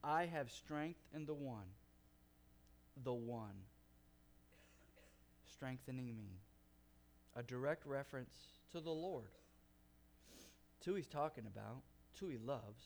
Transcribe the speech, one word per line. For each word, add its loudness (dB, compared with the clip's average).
"I 8
have 2
strength 0
in -2
the 0
one, -2
the 4
one, -2
strengthening -2
me." -6
A 0
direct 4
reference -2
to -2
the 0
Lord. 0
It's -8
who 6
he's 2
talking 2
about, -6
it's -14
who 0
he 0
loves. -2